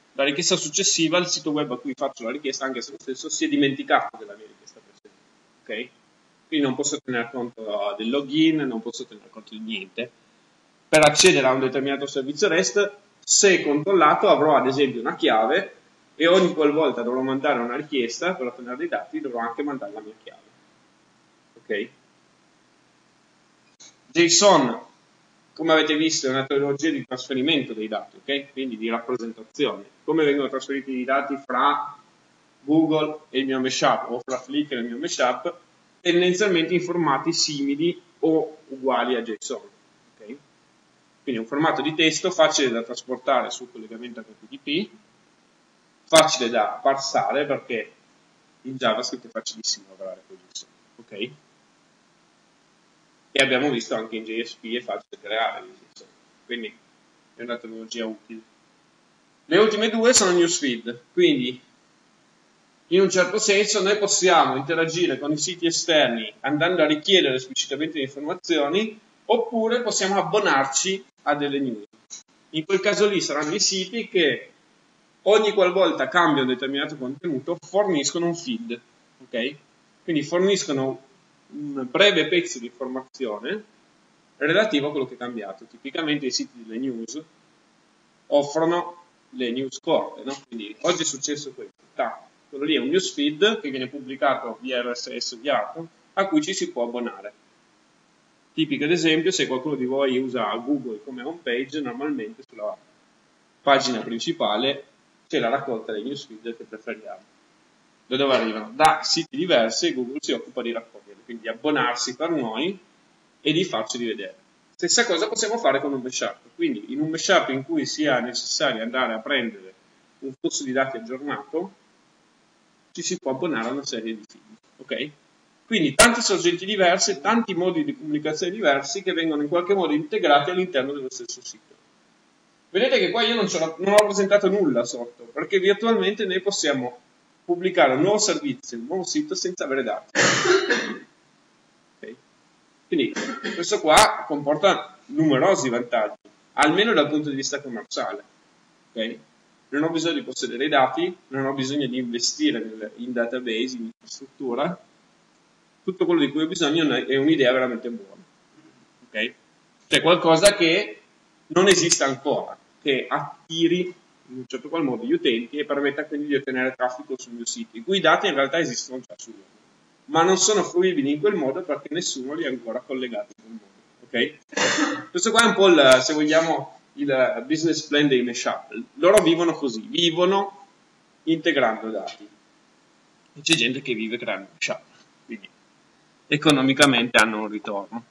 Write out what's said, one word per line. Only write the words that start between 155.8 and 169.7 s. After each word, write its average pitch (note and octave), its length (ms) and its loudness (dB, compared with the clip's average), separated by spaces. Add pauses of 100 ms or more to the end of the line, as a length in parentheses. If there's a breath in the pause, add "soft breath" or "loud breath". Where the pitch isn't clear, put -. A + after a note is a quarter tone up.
Tutto F#3 200 -2
quello E3+ 160 4
di C#3 100 2
cui D#3 120 -2
ho D#3+ 40 0
bisogno D#3+ 480 0
è B2+ 220 0
un'idea C#3 340 4
veramente B2 380 0
buona. A#2 340 -14 (840)
Ok? A2+ 260 -4 (540)
Cioè D3 160 2
qualcosa E3+ 520 6
che F3 460 0 (460)
non F3 200 4
esiste F3 380 4
ancora, C3+ 540 -2 (240)
che B2+ 260 0
attiri E3 720 -2 (460)
in B2+ 100 -16
un B2+ 100 -10
certo C3 220 -10
qual D#3+ 160 -2
modo A#2+ 200 -2
gli C3+ 100 0
utenti B2 420 0
e D3 80 -2
permetta C#3+ 400 -2
quindi D3 220 -6
di C#3+ 80 0
ottenere B2+ 420 -2
traffico B2+ 400 -4
sul A#2+ 160 -16
mio A#2 140 -10
sito, - 320 -10
i A#2 40 -14
cui F#3+ 180 0
dati F3 260 4
in F3 80 0
realtà C#3 240 0
esistono C3 420 -6
già A2+ 160 -18
sul - 160 -20
web, G2 140 -20 (600)